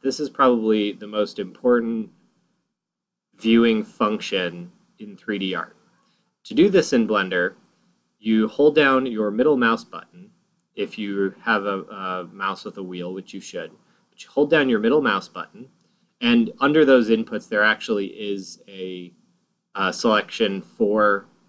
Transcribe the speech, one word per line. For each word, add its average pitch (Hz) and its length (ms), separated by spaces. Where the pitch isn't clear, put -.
This 135 180
is 143 80
probably 110 640
the 95 140
most 104 320
important 113 720
viewing 113 460
function 92 880
in 104 180
three 104 220
D 92 160
art. 82 220
To - 100
do 165 140
this 185 240
in 117 160
Blender, 92 460
you 110 300
hold 147 260
down 135 320
your 107 240
middle 131 260
mouse 113 280
button, 87 460
if 101 240
you 98 420
have 107 240
a, 98 180
a 92 500
mouse 98 320
with 98 120
a 101 60
wheel, 92 320
which 95 200
you 98 60
should. 85 300
But - 120
you - 80
hold 143 200
down 151 180
your 117 100
middle 123 240
mouse 101 260
button, - 400
and 117 400
under 151 240
those 127 260
inputs, 113 380
there 104 140
actually 107 440
is 101 600
a, 92 440
uh, 95 180
selection 104 680
for 104 640